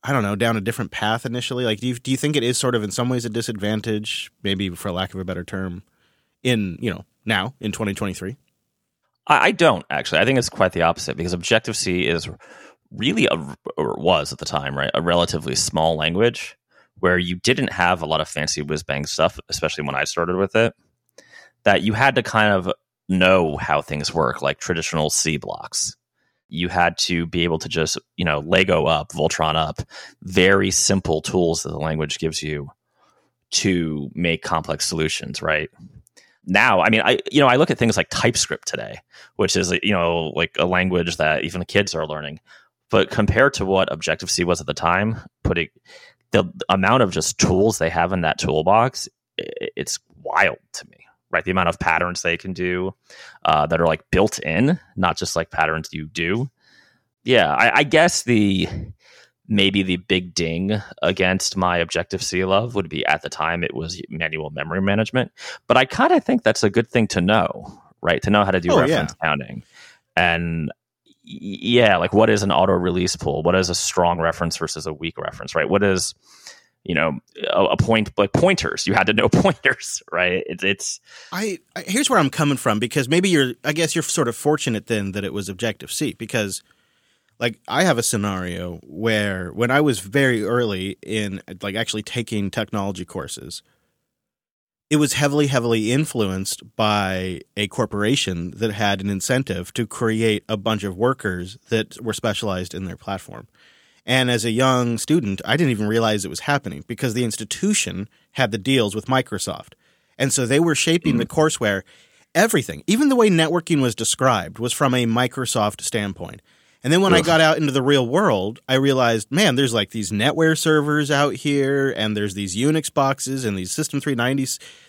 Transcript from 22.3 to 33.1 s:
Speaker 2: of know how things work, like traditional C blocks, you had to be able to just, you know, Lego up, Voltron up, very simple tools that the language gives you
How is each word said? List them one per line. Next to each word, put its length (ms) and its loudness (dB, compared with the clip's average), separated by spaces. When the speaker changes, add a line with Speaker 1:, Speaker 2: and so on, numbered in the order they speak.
Speaker 2:
of 180 0
know 480 4
how 240 0
things 320 -6
work, 280 0
like 160 -2
traditional 520 -2
C 260 0
blocks, 600 -8
you 200 -4
had 300 2
to 260 0
be 180 -2
able 160 0
to 100 -10
just, 280 -2
you 100 -2
know, 140 0
Lego 460 2
up, 240 0
Voltron 460 -2
up, 240 -2
very 500 4
simple 500 0
tools 420 0
that 60 -8
the 80 -8
language 420 -4
gives 220 -4
you 280 -8